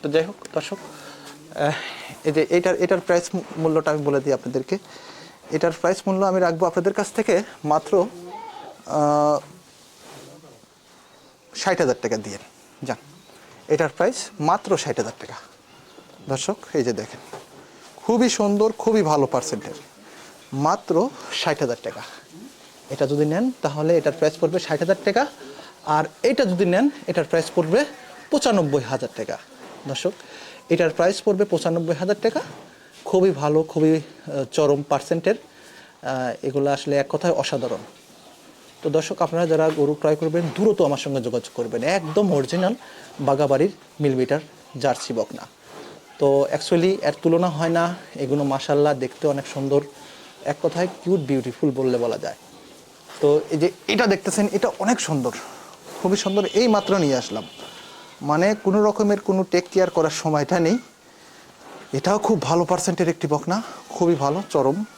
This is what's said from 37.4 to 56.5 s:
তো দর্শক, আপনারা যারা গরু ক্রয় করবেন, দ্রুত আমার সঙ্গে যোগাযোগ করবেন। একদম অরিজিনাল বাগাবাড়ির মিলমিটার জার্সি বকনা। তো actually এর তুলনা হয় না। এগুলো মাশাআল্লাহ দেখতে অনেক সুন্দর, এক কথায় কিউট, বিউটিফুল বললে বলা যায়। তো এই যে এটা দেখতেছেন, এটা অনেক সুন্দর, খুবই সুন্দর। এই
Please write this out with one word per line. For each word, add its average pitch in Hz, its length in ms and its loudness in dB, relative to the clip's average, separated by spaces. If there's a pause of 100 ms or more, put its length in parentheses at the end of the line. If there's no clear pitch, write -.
তো 160 80 -2
দর্শক, 160 320 -2
আপনারা 165 260 0
যারা 160 220 4
গরু 151 240 2
ক্রয় 151 220 2
করবেন, 160 340 0
দ্রুত 202 320 2
আমার 143 160 4
সঙ্গে 135 240 -2
যোগাযোগ 117 320 -4
করবেন। 117 300 -4
একদম 175 500 2
অরিজিনাল 175 420 0 (440)
বাগাবাড়ির 139 520 2 (300)
মিলমিটার 135 380 2 (400)
জার্সি 131 340 -2
বকনা। - 340 -6 (720)
তো 139 340 4
actually 175 480 2
এর 143 200 0
তুলনা 170 280 2
হয় 160 200 -2
না। 170 260 0 (200)
এগুলো 143 280 0
মাশাআল্লাহ 143 500 2
দেখতে 131 340 -4
অনেক 139 200 -2
সুন্দর, 139 340 0 (640)
এক 143 180 -2
কথায় 170 240 0 (160)
কিউট, 180 160 2
বিউটিফুল 135 520 -2
বললে 127 260 0
বলা 117 200 -2
যায়। - 180 -8 (840)
তো 147 280 4
এই 160 80 -2
যে 160 140 2 (160)
এটা 220 200 2
দেখতেছেন, 196 440 0
এটা 190 280 0
অনেক 220 200 0
সুন্দর, 131 320 -2 (720)
খুবই 190 160 2
সুন্দর। 196 280 0
এই 233 220 2